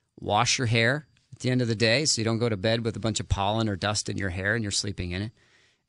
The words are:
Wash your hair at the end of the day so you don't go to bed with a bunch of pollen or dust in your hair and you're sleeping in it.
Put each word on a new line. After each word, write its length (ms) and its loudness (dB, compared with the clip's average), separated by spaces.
Wash 380 2
your 120 -2
hair 380 2
at 100 -20
the 100 0
end 100 2
of 80 0
the 60 0
day 320 4
so 140 0
you 40 -2
don't 140 2
go 100 2
to 80 0
bed 300 0
with 100 -2
a 40 -8
bunch 200 -2
of 80 -10
pollen 400 0
or 80 -2
dust 320 -2
in 80 -6
your 140 -2
hair 240 -2
and 80 0
you're 100 -4
sleeping 380 -4
in 100 -4
it. 120 -6